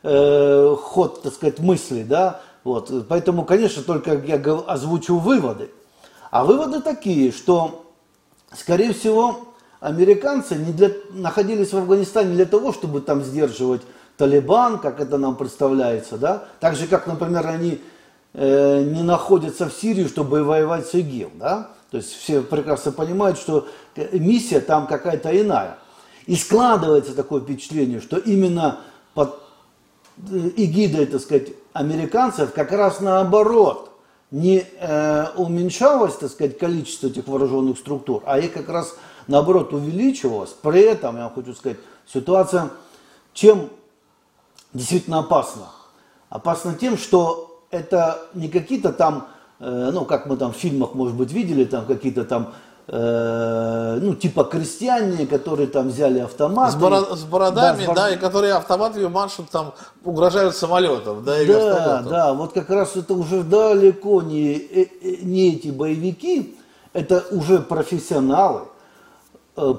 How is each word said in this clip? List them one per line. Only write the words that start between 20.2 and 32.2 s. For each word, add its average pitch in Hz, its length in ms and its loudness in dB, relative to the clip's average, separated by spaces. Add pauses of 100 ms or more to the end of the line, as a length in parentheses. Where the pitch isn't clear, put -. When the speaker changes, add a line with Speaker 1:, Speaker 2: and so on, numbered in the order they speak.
Speaker 1:
воевать 156 440 0
с - 60 -8
игил, 131 420 -4
да? 175 340 -6 (200)
То 135 60 -8
есть 104 160 -8
все 143 300 -2
прекрасно 147 500 -2
понимают, 180 460 -2
что, 151 280 -2 (300)
э, 160 220 -4
миссия 180 420 2
там 151 260 0
какая-то 156 440 -4 (100)
иная. 127 380 -2 (480)
И 175 100 0
складывается 160 760 2
такое 139 260 -2
впечатление, 131 640 -4
что 175 160 -6
именно 180 600 0 (340)
под, 143 260 -2 (880)
э, 180 260 -2
эгидой, 165 500 2
так 135 160 -4
сказать, 139 260 0 (240)
американцев 156 800 -2